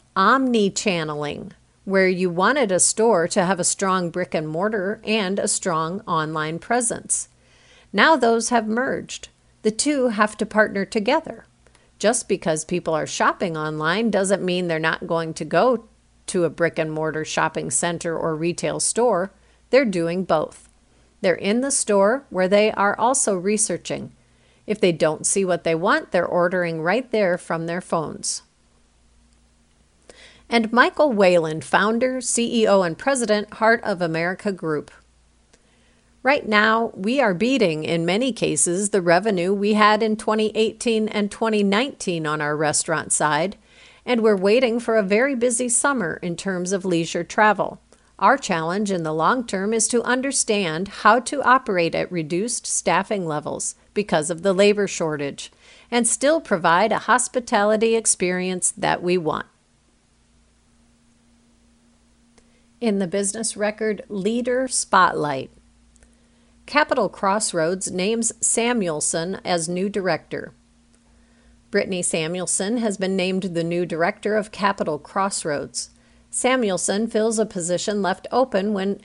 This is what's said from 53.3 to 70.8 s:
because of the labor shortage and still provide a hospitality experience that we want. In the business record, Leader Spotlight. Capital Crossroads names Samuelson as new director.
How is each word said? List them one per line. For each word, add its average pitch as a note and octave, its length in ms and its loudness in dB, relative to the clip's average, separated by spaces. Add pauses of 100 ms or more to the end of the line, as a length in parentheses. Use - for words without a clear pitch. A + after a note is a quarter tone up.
because F3+ 340 0
of E3 140 -6
the G3 100 2
labor G3+ 360 4
shortage D3+ 640 -6 (360)
and A#3+ 180 2
still D4+ 340 2
provide F3+ 500 2
a - 80 0
hospitality A3+ 960 2
experience F#3 800 -2
that D#3+ 320 -2
we F3+ 120 2
want. D#3 300 -2 (3250)
In G#3+ 180 2
the G3 80 0
business G#3+ 500 -4
record, G#3 520 -2
Leader A#3+ 580 -2
Spotlight. D#3 840 2 (1160)
Capital C#4+ 420 2
Crossroads F#3 800 -2
names G#3+ 400 -2 (120)
Samuelson F#3 1000 -2
as E3+ 280 -2
new F3+ 180 -2
director. F#3 640 -4 (1200)